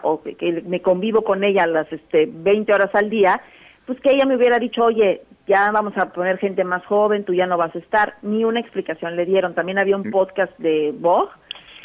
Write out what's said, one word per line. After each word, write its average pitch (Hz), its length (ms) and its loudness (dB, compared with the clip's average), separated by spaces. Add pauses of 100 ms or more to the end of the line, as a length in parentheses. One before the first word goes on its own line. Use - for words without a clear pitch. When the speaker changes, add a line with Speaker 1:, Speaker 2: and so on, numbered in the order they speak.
Speaker 1:
o 151 180 -2
que, - 140 -14
que 170 260 -4
me 175 180 -6
convivo 202 440 0
con 196 180 -2
ella 196 240 2
las, 160 260 -2
este, 156 400 0
veinte 202 400 0
horas 196 220 2
al 208 160 0
día, 202 300 2 (460)
pues 254 140 -8
que 277 120 2
ella 269 140 4
me 269 100 2
hubiera 240 220 4
dicho, 240 260 -2
'Oye, 220 380 2 (240)
ya 202 260 2
vamos 208 240 -2
a 185 160 -2
poner 180 260 -2
gente 190 240 -2
más 180 220 -4
joven, 208 400 0
tú 190 100 -4
ya 180 120 0
no 180 120 -2
vas 165 160 -2
a 180 40 -8
estar.'". 208 440 -2
Ni 214 220 -2
una 226 160 -2
explicación 175 560 -8
le 175 100 0
dieron. 180 280 0
También 180 240 -4
había 196 180 2
un 196 120 -6
Speaker 2:
Mm. - 20 -8
Speaker 1:
podcast 190 480 -2
de 156 380 0
Vogue 196 340 0 (540)